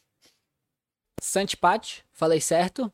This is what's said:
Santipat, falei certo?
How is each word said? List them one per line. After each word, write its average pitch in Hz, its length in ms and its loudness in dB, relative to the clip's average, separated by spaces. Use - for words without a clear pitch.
Santipat, - 840 -2
falei 160 260 2
certo? 180 540 0